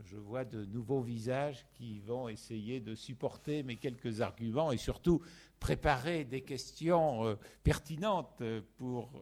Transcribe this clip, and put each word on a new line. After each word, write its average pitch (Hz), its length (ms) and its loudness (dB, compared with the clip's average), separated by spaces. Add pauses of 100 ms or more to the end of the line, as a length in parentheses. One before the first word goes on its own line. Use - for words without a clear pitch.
je 95 140 -16
vois 110 300 -6
de 107 180 -8
nouveaux 120 380 0
visages 123 720 -2
qui 113 240 -10
vont 117 320 -4
essayer 110 500 -6
de 110 140 -6
supporter 143 680 -4
mes 123 140 -6
quelques 120 460 -2
arguments 117 500 0
et 110 60 2
surtout 165 420 4 (380)
préparer 151 680 2
des 127 160 -4
questions, 143 840 4
euh, 107 80 4 (280)
pertinentes, 160 800 2
euh, 113 220 -2 (160)
pour 123 440 -4